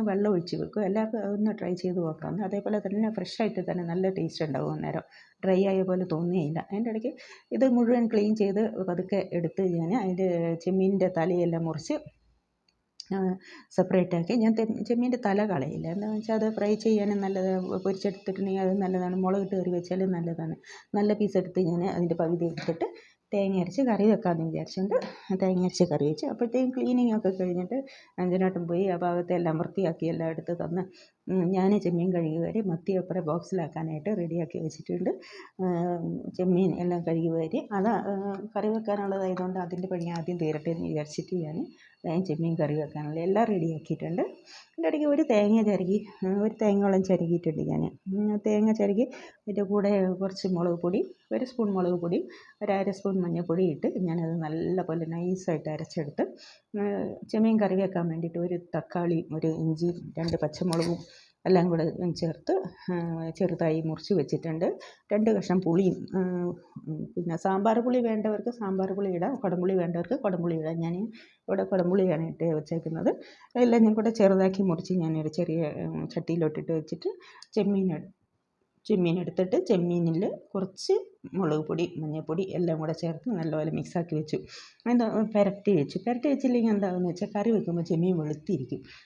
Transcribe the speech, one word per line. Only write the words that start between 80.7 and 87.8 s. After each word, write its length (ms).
മുളക് 320
പൊടി, 200
മഞ്ഞൾപ്പൊടി 460
എല്ലാം 240
കൂടെ 160
ചേർത്ത് 360
നല്ലപോലെ 400
മിക്സാക്കി 440
വെച്ചു. 240
അതിന് 260
പുരട്ടി 460
വെച്ചു. 240
പുരട്ടി 300
വെച്ചില്ലെങ്കിൽ 440
എന്താകുമെന്ന് 380
വെച്ചാൽ 180
കറി 240
വെക്കുമ്പോൾ 320